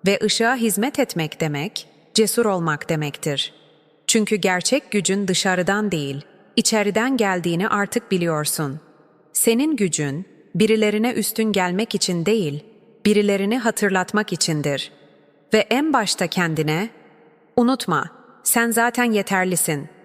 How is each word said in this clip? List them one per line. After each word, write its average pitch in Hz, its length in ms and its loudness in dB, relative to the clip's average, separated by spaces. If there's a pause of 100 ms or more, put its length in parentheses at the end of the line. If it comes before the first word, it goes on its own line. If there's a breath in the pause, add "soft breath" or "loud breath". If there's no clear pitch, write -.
Ve 196 160 2
ışığa 226 320 2
hizmet 226 440 0
etmek 170 420 -2
demek, 151 460 -4 (260)
cesur 220 320 2
olmak 170 440 0
demektir. 151 640 -4 (540)
Çünkü 220 280 2
gerçek 185 560 0
gücün 196 360 0
dışarıdan 190 640 0
değil, 143 300 -4 (340)
içeriden 220 640 0
geldiğini 180 500 0
artık 202 440 -2
biliyorsun. 156 680 -2 (540)
Senin 269 420 2
gücün, 156 520 -2 (280)
birilerine 214 580 2
üstün 220 380 -2
gelmek 190 440 -2
için 175 300 -2
değil, 165 380 0 (420)
birilerini 208 540 2
hatırlatmak 208 760 0
içindir. 147 580 -2 (640)
Ve 220 60 6
en 285 340 0
başta 202 340 0
kendine, 160 640 -2 (680)
Unutma, 233 540 0 (340)
sen 233 280 2
zaten 240 400 2
yeterlisin. 185 800 0 (160)